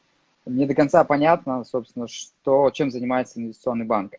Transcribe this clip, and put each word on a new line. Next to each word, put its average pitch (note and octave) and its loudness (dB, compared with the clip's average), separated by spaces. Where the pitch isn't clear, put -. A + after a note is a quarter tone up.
не B2+ -2
до C3+ -2
конца D3+ 4
понятно, D3 2
собственно, A#2 -6
что, - 0
чем C#3 -2
занимается B2 -4
инвестиционный A#2 -6
банк. G#2+ 0